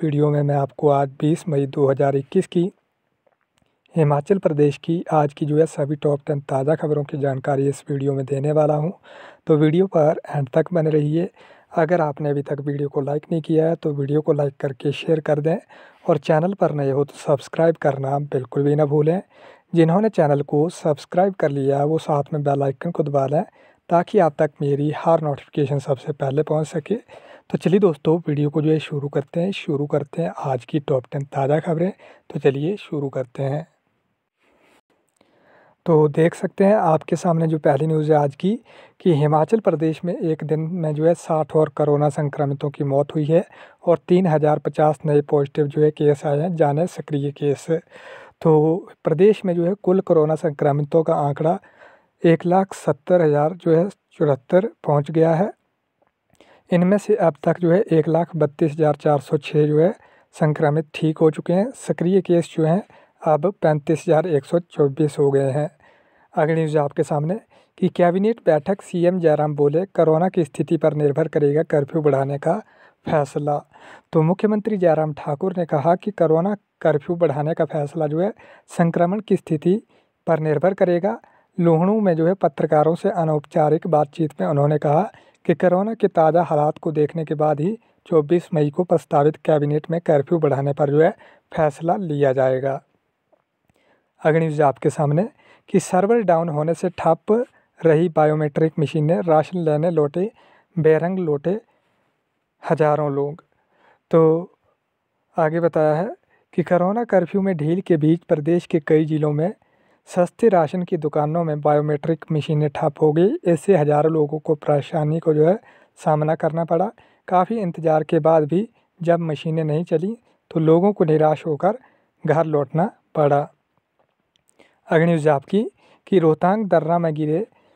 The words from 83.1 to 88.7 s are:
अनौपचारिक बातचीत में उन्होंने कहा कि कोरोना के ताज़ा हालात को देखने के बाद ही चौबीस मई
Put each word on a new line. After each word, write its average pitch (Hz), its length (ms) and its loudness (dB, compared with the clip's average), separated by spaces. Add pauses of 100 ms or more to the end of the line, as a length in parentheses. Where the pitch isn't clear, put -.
अनौपचारिक 156 760 0
बातचीत 156 520 -2
में 185 80 -4
उन्होंने 147 300 0
कहा 151 240 2 (440)
कि 170 100 2
कोरोना 185 380 0
के 208 160 -2
ताज़ा 160 340 2
हालात 151 340 -2
को 165 140 -6
देखने 151 320 -2
के 156 120 -6
बाद 151 240 0
ही 196 160 -2 (300)
चौबीस 165 480 0
मई 151 160 2